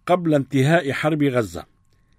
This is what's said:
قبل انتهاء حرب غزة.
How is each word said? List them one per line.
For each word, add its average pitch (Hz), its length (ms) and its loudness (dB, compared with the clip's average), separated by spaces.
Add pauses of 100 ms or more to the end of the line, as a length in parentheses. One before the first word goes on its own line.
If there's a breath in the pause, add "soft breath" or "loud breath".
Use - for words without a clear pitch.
قبل 170 260 2
انتهاء 139 580 2
حرب 156 320 -2
غزة. 110 420 -2 (540)